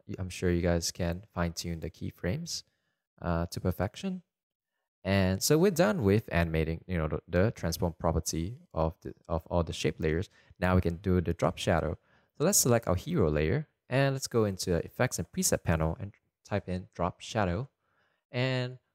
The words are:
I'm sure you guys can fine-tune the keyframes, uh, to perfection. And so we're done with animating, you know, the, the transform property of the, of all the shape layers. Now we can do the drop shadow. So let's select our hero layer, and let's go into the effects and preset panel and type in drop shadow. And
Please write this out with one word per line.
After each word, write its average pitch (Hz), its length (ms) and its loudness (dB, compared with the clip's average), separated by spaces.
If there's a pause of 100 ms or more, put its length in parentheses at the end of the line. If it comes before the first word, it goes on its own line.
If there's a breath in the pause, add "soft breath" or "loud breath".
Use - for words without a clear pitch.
(180)
I'm 92 100 -6
sure 90 220 0
you 87 120 2
guys 85 280 2
can 87 320 -4 (100)
fine-tune 85 480 -4
the 82 100 -8
keyframes, 107 760 -6 (580)
uh, 85 240 0
to - 140 -10
perfection. 135 640 -4 (800)
And 95 400 2
so 147 140 4
we're 185 140 4
done 180 320 2
with 101 280 4
animating, 80 560 0
you 90 120 -2
know, 78 100 0
the, 80 200 -2
the 90 240 4
transform 85 460 -4
property 82 600 -2 (160)
of 80 260 0
the, - 140 -12 (140)
of 82 180 -4
all 87 160 2
the 82 100 -4
shape - 260 -2
layers. 80 300 0 (320 soft breath)
Now 92 140 4
we 92 60 6
can 85 160 -2
do 90 240 2
the 85 120 -2
drop 82 260 0
shadow. 80 380 0 (400 soft breath)
So 143 80 -2
let's 196 140 2
select 120 280 4
our 92 80 2
hero 117 340 0
layer, 78 380 0 (220)
and 135 260 0
let's 135 140 -8
go 113 160 2
into 98 260 -2
the 85 140 2
effects - 340 -2
and - 140 -6
preset - 320 -2
panel 80 340 0
and 101 140 -12 (360)
type 101 200 -4
in 90 260 -6
drop 87 260 -4
shadow. 104 480 -2 (640)
And 127 480 -4 (160)